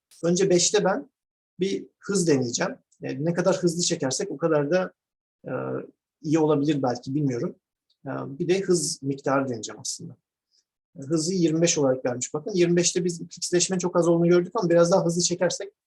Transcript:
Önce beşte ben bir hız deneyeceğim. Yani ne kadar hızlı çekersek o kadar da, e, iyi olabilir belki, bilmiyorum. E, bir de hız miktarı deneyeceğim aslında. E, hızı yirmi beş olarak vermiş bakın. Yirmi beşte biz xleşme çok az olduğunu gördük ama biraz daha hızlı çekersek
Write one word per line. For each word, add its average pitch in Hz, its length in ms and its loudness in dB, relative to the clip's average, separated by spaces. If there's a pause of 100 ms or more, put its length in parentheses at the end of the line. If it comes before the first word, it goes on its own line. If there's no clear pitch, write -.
(240)
Önce 175 260 2
beşte 180 340 2
ben 214 260 -2 (500)
bir 196 260 -4 (140)
hız 190 280 0
deneyeceğim. 143 500 0 (240)
Yani 139 240 -6
ne 170 80 0
kadar 180 240 2
hızlı 170 240 0
çekersek 139 500 -2
o 143 60 -10
kadar 151 340 0
da, 185 220 0 (540)
e, - 40 -6 (680)
iyi 160 180 2
olabilir 147 440 2
belki, 131 320 -4
bilmiyorum. 143 400 -2 (500)
E, 135 40 -10
bir 135 380 -8
de 190 140 2
hız 170 420 -2
miktarı 135 460 -2
deneyeceğim 107 320 -10
aslında. - 360 -12 (800)
E, - 0 -
hızı 156 340 -2
yirmi 165 280 2
beş 160 160 2
olarak 131 280 2
vermiş 123 280 -6
bakın. 151 200 -6
Yirmi 175 220 4
beşte 175 300 0
biz 170 160 -4
xleşme 175 580 -2
çok 180 160 -2
az 170 120 2
olduğunu 170 200 4
gördük 175 280 4
ama 190 140 0
biraz 170 220 6
daha 175 140 4
hızlı 170 160 0
çekersek - 520 -2 (140)